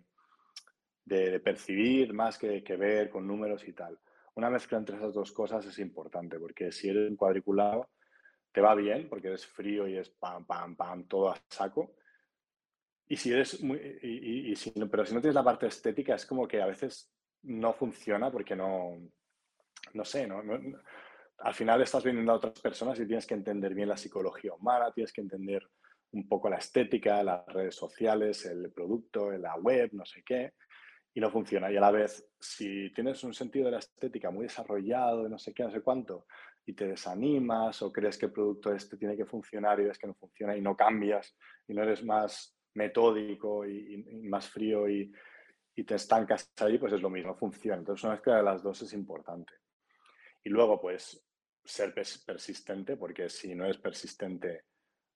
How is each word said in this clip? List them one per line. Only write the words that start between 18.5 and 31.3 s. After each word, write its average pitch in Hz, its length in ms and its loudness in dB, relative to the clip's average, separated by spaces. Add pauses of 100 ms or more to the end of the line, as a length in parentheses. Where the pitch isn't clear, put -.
no, 92 420 -4 (960)
no 107 120 -6
sé, 135 220 -4
no, 98 160 -8
no, 107 140 -4
no, 135 220 -12 (600)
al 117 140 -2
final 117 280 4
estás 127 220 2
vendiendo 117 300 2
a - 20 8
otras 110 260 -4
personas 113 380 -4
y 110 80 -2
tienes 110 200 -2
que - 80 -4
entender 98 400 -2
bien 101 140 0
la 98 80 0
psicología 95 560 -6
humana, 117 400 2
tienes 113 200 -4
que 110 80 -8
entender 95 420 -6 (480)
un 101 180 -6
poco 107 200 2
la 95 80 0
estética, 107 640 2
las 90 240 -2
redes 95 280 -4
sociales, 107 680 0
el 87 260 -8
producto, 101 600 -4
la 87 260 -6
web, 120 360 4
no 98 120 -10
sé - 200 -18
qué, 127 280 -4 (600)
y - 60 -6
no 107 100 2
funciona. 101 420 0